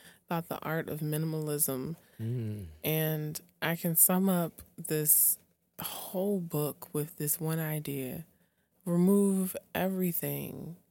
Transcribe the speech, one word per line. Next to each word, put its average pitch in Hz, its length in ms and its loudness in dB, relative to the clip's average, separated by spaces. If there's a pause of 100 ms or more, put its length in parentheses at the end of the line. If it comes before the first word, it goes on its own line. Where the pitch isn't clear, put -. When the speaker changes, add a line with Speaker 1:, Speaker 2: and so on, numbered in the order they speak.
(280)
Speaker 1:
about 165 220 -2
the - 120 -6
art 156 280 -2
of 151 100 -4
minimalism. 151 960 -2 (260)
Speaker 2:
Mm. 110 440 -4 (180)
Speaker 1:
And 156 560 -2 (220)
I 165 160 0
can 170 180 -2
sum 185 320 4
up 175 340 0 (160)
this 156 600 4 (420)
whole 196 640 -2
book 151 500 -4
with 151 260 -4
this 147 220 0
one 160 200 0
idea. 151 640 -4 (580)
Remove 190 720 4 (180)
everything 160 1000 -2 (140)